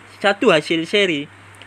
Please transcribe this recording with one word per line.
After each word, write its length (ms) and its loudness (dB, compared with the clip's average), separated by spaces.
satu 320 2
hasil 320 -2
seri 400 -2